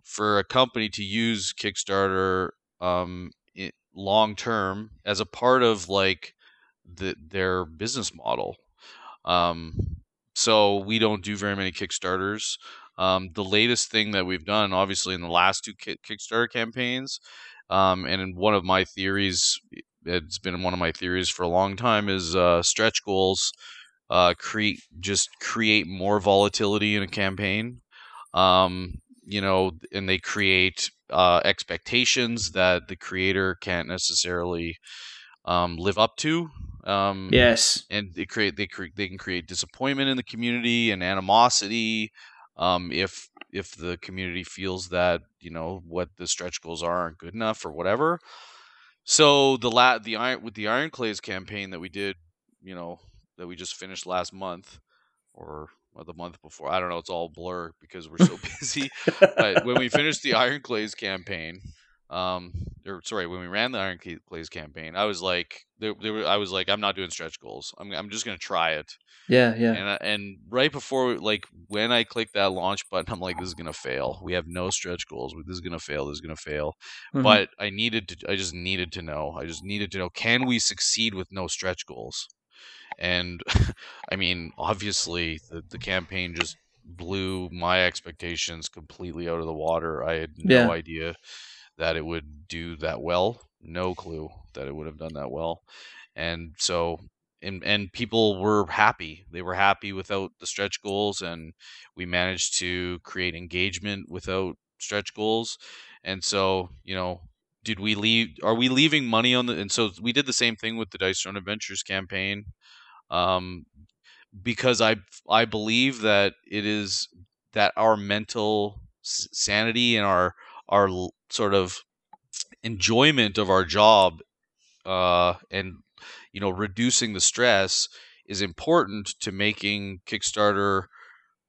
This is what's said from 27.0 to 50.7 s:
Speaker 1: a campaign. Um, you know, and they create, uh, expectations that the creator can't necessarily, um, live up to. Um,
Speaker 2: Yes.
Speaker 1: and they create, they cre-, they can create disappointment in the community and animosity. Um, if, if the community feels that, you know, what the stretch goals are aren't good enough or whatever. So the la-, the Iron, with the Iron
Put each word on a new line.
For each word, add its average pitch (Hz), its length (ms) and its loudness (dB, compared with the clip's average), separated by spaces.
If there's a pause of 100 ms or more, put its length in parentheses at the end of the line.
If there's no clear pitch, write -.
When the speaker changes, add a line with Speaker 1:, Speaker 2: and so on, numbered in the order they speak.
Speaker 1:
a 95 40 -4
campaign. 101 720 -2 (520)
Um, 92 680 4 (280)
you 101 120 -4
know, 95 300 2 (200)
and 98 160 -6
they 95 120 2
create, 95 720 2 (200)
uh, 87 340 6
expectations 117 1120 0
that 92 340 4
the 95 80 -10
creator 95 640 0
can't 87 300 -4
necessarily, 87 880 -2 (680)
um, 87 320 0
live 95 220 0
up 110 200 4
to. 160 300 -2 (380)
Um, 98 480 0
Speaker 2:
Yes. 120 560 4
Speaker 1:
and 98 260 -4
they 90 100 -6
create, 101 300 -2
they 101 120 -4
cre-, - 280 -12
they 101 140 -4
can 95 80 -14
create 87 280 -6
disappointment 135 640 -4
in 131 60 2
the 127 80 -2
community 117 680 0
and 92 120 -2
animosity. 110 1080 2 (420)
Um, 87 380 0
if, 95 340 -4 (240)
if 95 240 -10
the 85 220 -8
community 92 480 -8
feels 92 440 -8
that, 87 320 2 (200)
you 82 100 -14
know, 82 340 -8
what 85 220 -4 (100)
the 87 100 -10
stretch - 340 -6
goals 82 200 -10
are 87 200 0
aren't 82 160 -6
good 85 160 -16
enough 110 320 -4
or 82 80 -10
whatever. 117 460 0 (840)
So 139 540 6
the 117 140 0
la-, 123 280 6
the 110 160 -8
Iron, 123 280 -2
with 110 100 -10
the 107 160 -6
Iron 139 200 0